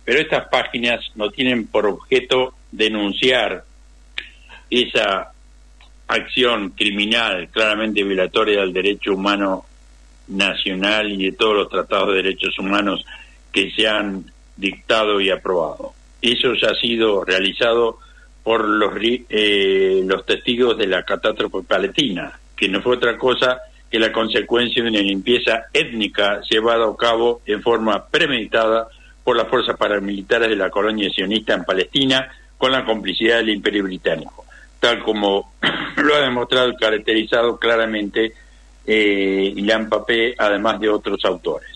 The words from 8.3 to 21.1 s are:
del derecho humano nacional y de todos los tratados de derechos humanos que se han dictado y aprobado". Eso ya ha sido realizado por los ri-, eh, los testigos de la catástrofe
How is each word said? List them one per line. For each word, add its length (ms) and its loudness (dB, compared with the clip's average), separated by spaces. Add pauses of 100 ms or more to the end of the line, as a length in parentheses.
del 120 0
derecho 400 -2
humano 540 -2 (640)
nacional 840 0
y 140 -2
de 60 -2
todos 220 2
los 140 2
tratados 400 0
de 140 2
derechos 360 -4
humanos 460 -2 (480)
que 200 0
se 140 0
han 380 -2 (320)
dictado 640 0
y 80 0
aprobado". 640 -2 (300)
Eso 320 0
ya 160 0
ha 40 0
sido 480 0
realizado 760 0 (440)
por 240 0
los 280 2
ri-, 340 -2
eh, 800 2
los 180 0
testigos 540 0
de 80 0
la 160 0
catástrofe 560 -4 (100)